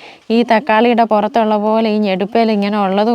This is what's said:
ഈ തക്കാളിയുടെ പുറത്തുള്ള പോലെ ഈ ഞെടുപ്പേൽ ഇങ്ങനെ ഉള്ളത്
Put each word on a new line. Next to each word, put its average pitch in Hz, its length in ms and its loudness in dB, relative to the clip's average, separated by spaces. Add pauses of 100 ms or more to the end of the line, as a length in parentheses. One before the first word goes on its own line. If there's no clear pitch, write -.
(360)
ഈ 233 40 2 (120)
തക്കാളിയുടെ 226 600 2
പുറത്തുള്ള 214 420 0 (100)
പോലെ 220 300 0
ഈ - 100 -2
ഞെടുപ്പേൽ 202 520 0
ഇങ്ങനെ 202 280 -2
ഉള്ളത് 202 280 0